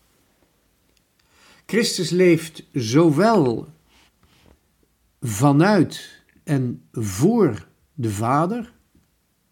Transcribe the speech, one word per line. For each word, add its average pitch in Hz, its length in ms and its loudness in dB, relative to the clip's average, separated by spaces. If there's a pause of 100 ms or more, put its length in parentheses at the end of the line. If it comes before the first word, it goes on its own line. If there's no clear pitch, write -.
(1700)
Christus 185 440 -2
leeft 175 600 0
zowel 143 960 2 (1500)
vanuit 143 1040 0 (200)
en 127 480 -6
voor 123 760 0 (260)
de 113 160 -6
Vader, 151 600 -4 (800)